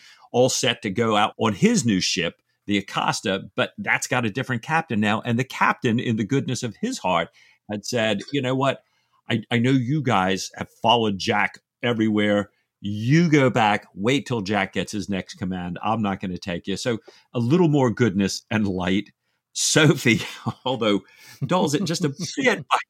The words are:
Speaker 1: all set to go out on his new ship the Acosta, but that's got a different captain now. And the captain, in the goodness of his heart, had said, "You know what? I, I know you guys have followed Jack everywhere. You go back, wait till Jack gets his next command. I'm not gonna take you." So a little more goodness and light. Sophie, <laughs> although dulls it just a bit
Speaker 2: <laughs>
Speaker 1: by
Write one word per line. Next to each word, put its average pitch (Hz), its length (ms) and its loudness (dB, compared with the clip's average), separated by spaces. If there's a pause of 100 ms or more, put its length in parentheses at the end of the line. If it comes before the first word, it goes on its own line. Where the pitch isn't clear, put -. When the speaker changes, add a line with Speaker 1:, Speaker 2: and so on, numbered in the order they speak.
(320)
Speaker 1:
all 123 160 4
set 117 340 -2
to 110 80 -4
go 110 260 0
out 104 220 2
on 113 160 2
his 196 300 2
new 104 160 2
ship - 400 -2 (300)
the 101 80 2
Acosta, 98 800 -4
but 120 220 -2
that's 110 280 -2
got 123 180 0
a 107 60 -2
different 123 320 -6
captain 156 380 -2
now. 107 220 2
And 120 140 -2
the 127 80 0
captain, - 540 0
in 120 160 -2
the 110 100 -2
goodness 127 380 -2
of 113 180 -8
his 254 180 -6
heart, 85 300 0 (400)
had 104 160 -8
said, 110 360 0 (120)
"You 143 80 -2
know 123 140 -2
what? 131 300 -2 (440)
I, 120 220 -2
I 120 80 2
know 123 140 2
you 131 280 0
guys 98 540 0
have - 140 -8 (120)
followed 113 380 2
Jack 101 400 -2 (240)
everywhere. 107 680 0 (300)
You 120 480 2
go 139 220 4
back, 104 420 2
wait 113 320 0
till 117 160 -4
Jack 98 320 -2
gets 90 200 -4
his 101 160 -6
next 95 260 -6
command. 90 480 -8
I'm 113 180 -2
not 98 200 -2
gonna 90 180 -8
take 87 300 -8
you." 95 80 -4
So 113 220 -4 (360)
a 123 60 -2
little 160 280 4
more 139 220 4
goodness 98 520 0 (100)
and 110 160 0
light. 92 420 -2 (420)
Sophie, 143 680 4 (240)
<laughs> - 200 -8
although 113 360 0 (440)
dulls 165 300 2
it 175 80 0
just 165 220 -2
a 143 60 0
bit 131 80 -10 (180)
Speaker 2:
<laughs> 220 320 0
Speaker 1:
by 131 100 2 (120)